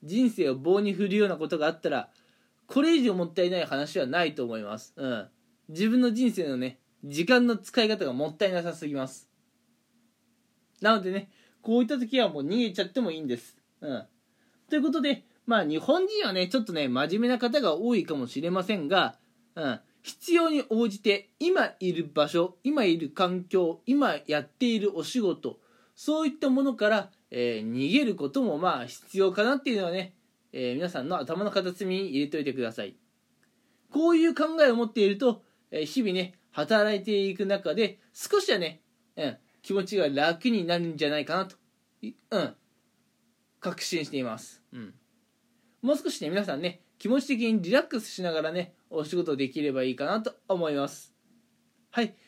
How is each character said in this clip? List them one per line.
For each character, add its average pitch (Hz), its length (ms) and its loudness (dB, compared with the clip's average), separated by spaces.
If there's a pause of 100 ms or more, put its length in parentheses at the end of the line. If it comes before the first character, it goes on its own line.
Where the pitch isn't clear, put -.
人 220 260 2
生 175 200 0
を 131 60 0
棒 170 260 4
に 202 120 0
振 190 160 0
る 185 60 0
よ 208 120 6
う - 20 0
な 165 80 -2
こ 156 100 -4
と 160 100 -2
が 151 100 2
あ - 20 4
っ 160 100 -6
た 170 100 -2
ら、 127 200 -4 (560)
こ - 160 0
れ 330 140 6
以 277 80 4
上 220 100 2
も 180 120 0
っ 170 80 -10
た 185 100 2
い 180 60 2
な 185 100 0
い 160 60 -2
話 143 340 -2
は 135 80 0
な 165 180 0
い 151 100 -4
と 143 80 -4
思 117 140 -4
い 110 60 -8
ま 104 140 -8
す。 - 200 -18
う 139 100 -6
ん。 113 200 -4 (420)
自 170 200 -2
分 247 120 4
の 247 100 4
人 233 200 2
生 180 160 -2
の 131 100 -2
ね、 127 220 -6 (240)
時 143 220 -2
間 247 220 6
の 233 80 2
使 - 280 0
い 214 40 4
方 202 180 0
が 127 80 -2
も 147 160 -2
っ 156 80 -14
た 208 100 2
い 185 40 2
な 175 120 -2
さ 170 100 -6
す 151 140 -10
ぎ 147 60 -6
ま 131 140 -4
す。 - 220 -18 (1500)
な 220 140 6
の 202 60 0
で 185 100 -4
ね、 196 180 -6 (320)
こ 226 180 2
う - 20 4
い 247 40 4
っ - 20 -8
た 285 100 -2
時 247 220 0
は 214 100 4
も 147 120 -6
う - 20 -4
逃 185 160 0
げ 226 120 0
ち 185 100 -4
ゃ - 40 0
っ - 20 -12
て 254 140 -2
も 190 100 -2
い 160 60 -6
い 160 40 -10
ん 151 60 -8
で 123 100 -2
す。 - 200 -18 (240)
う 151 120 -8
ん。 110 120 -8 (640)
と 311 60 0
い 302 40 4
う - 20 2
こ 302 80 2
と 294 120 0
で、 277 240 -2 (220)
ま 233 120 4
あ、 185 40 0
日 156 180 -2
本 359 240 2
人 415 200 -2
は 202 80 -2
ね、 180 160 0
ち 262 80 0
ょ 247 40 2
っ 214 40 -4
と 185 80 -8
ね、 147 160 -2
真 127 240 0
面 214 80 0
目 240 80 2
な 247 100 0
方 254 220 0
が 170 140 2
多 233 200 0
い 180 100 0
か 156 100 -4
も 127 120 -4
し 135 140 -8
れ 170 100 -2
ま 185 120 0
せ 208 120 -2
ん 151 140 -4
が、 170 280 2 (380)
う 165 100 -4
ん、 131 140 -4 (240)
必 - 300 -4
要 330 160 4
に 294 200 0
応 226 200 2
じ 196 120 -10
て、 202 280 0 (100)
今 330 400 2
い 185 140 -2
る 160 200 -4
場 147 140 4
所、 170 360 0
今 285 200 0
い 170 140 4
る 151 120 -6
環 180 360 -2
境、 175 400 0
今 247 320 2 (100)
や 151 140 0
っ - 20 -10
て - 220 -4
い 233 120 2
る 196 200 0
お 156 80 -4
仕 254 160 -2
事、 175 380 -2 (360)
そ 311 300 0
う - 20 2
い 262 40 0
っ - 20 -12
た 285 160 -2
も 262 140 4
の 269 120 0
か 208 140 2
ら、 208 200 0 (220)
え 120 340 -2
ー、 113 60 -4
逃 135 220 0
げ 285 120 4
る 202 100 0
こ 143 140 -4
と 269 140 0
も、 170 140 0
ま 160 240 0
あ、 120 40 -10
必 - 340 -10
要 190 120 6
か 208 120 0
な 254 120 2
っ 277 60 -4
て 277 80 -4
い 226 80 2
う - 20 0
の 185 60 -2
は 175 60 -2
ね、 185 240 -6 (360)
え 123 220 -4
ー、 - 20 -4
皆 175 140 -4
さ 147 120 -6
ん 131 60 -6
の 175 100 -2
頭 160 280 -4
の 208 60 -2
片 185 220 0
隅 185 220 -4
に 190 140 -4
入 139 120 -2
れ 143 60 -2
て 151 100 -4
お - 40 -2
い - 20 -4
て 139 80 -2
く 127 100 -4
だ 113 120 -4
さ 110 100 -8
い。 98 120 -12 (960)
こ 320 180 4
う 339 80 6
い 320 80 6
う 320 100 2
考 320 260 2
え 277 100 8
を 226 40 2
持 233 100 0
っ 220 60 -8
て 220 100 0
い 202 80 6
る 196 80 -2
と、 233 260 0 (280)
え 156 100 -6
ー、 156 40 -2
日 254 160 -4
々 202 120 0
ね、 185 200 -4 (180)
働 214 440 2
い 196 80 -4
て 202 220 0
い 190 100 -2
く 202 100 -2
中 190 280 0
で、 202 260 0 (140)
少 - 280 0
し 370 100 0
は 208 80 2
ね、 160 220 -6 (340)
う 160 100 -4
ん、 127 120 -4 (240)
気 - 120 -6
持 196 120 2
ち 208 100 -6
が 165 140 4
楽 160 400 2
に 208 160 2
な 175 120 0
る 170 100 0
ん 160 100 -6
じ 147 80 0
ゃ 143 40 2
な 151 100 0
い 139 60 -4
か 160 120 -2
な 190 80 -2
と、 190 100 -18 (460)
い-、 220 120 -10 (180)
う 220 60 0
ん、 175 180 -2 (1080)
確 180 200 -6
信 160 220 -4
し 139 60 -10
て 147 80 -6
い 131 60 -2
ま 113 140 -6
す。 - 240 -20 (120)
う 127 40 -14
ん。 110 160 -16 (880)
も 262 120 2
う 294 40 0
少 330 120 -4
し - 120 -8
ね、 151 80 -4
皆 196 140 -2
さ 165 120 -4
ん 143 60 -8
ね、 180 200 -6 (160)
気 - 100 -6
持 262 140 2
ち - 60 -8
的 233 260 0
に 208 80 2
リ 170 100 -2
ラ 269 100 6
ッ - 20 -2
ク 277 160 -4
ス - 100 -12
し - 140 -10
な 175 80 -2
が 160 100 -2
ら 160 100 -2
ね、 175 220 -6 (160)
お 156 140 -4
仕 151 120 -6
事 160 200 0
で 131 140 -2
き 151 120 -6
れ 147 100 0
ば 131 120 -2
い 131 80 -2
い 120 40 -4
か 139 100 -6
な 202 160 -2
と - 120 -6 (140)
思 170 220 0
い 147 60 -2
ま 139 120 -2
す。 - 260 -16 (800)
は 240 100 -2
い。 - 140 -4 (120)